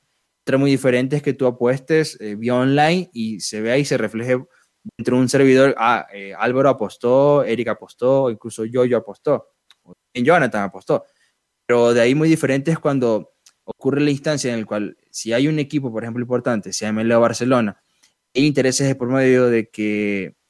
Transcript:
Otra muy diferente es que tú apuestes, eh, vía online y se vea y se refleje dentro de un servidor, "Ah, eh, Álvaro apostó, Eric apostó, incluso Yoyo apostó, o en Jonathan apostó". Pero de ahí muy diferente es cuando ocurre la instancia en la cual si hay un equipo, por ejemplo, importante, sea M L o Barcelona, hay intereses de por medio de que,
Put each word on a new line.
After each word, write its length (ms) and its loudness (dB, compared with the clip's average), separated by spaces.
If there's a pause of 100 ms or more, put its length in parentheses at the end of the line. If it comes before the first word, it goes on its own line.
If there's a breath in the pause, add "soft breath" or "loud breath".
(460)
Otra 120 0
muy 140 2
diferente 440 0
es 80 -4
que 100 -2
tú 120 -2
apuestes, 720 -2
eh, 160 -10
vía 200 -2
online 580 2
y 260 -8
se 220 -8
vea 160 0
y 80 0
se 120 -2
refleje 480 -4 (520)
dentro 180 0
de 60 4
un 80 2
servidor, 480 6
"Ah, 360 0
eh, 240 -16
Álvaro 300 0
apostó, 800 2
Eric 240 -4
apostó, 600 -2
incluso 360 -8
Yoyo 320 0
apostó, 540 -4 (320)
o 100 -20 (200)
en 120 -2
Jonathan 380 2
apostó". 420 -4 (600 soft breath)
Pero 280 4
de 80 4
ahí 140 4
muy 120 2
diferente 440 0
es 80 0
cuando 560 -2 (280)
ocurre 380 -4
la 100 2
instancia 420 -4
en 60 -4
la 60 -6
cual 320 -8 (120)
si 220 -8
hay 160 2
un 120 0
equipo, 340 -4
por 100 -6
ejemplo, 180 -8
importante, 520 -4
sea 160 -6
M 120 -2
L 140 2
o 60 6
Barcelona, 600 0 (540)
hay 100 2
intereses 400 0
de 100 0
por 120 -6
medio 400 4
de 220 0
que, 680 -4 (140)